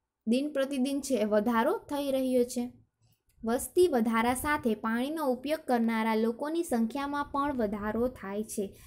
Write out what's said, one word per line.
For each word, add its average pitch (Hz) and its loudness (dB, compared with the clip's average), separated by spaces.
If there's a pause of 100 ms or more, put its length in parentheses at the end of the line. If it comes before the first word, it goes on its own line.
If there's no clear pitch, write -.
(280)
દિન 277 2
પ્રતિદિન 277 0
છે 269 0
એ 208 2
વધારો 226 2
થઈ 285 -4
રહ્યો 262 2
છે. 247 -4 (720)
વસ્તી 262 2
વધારા 233 2
સાથે 294 0
પાણીનો 247 -2
ઉપયોગ 269 -2
કરનારા 226 0
લોકોની 269 0
સંખ્યામાં 277 -2
પણ 285 -2
વધારો 214 -2
થાય 208 -6
છે. 208 -6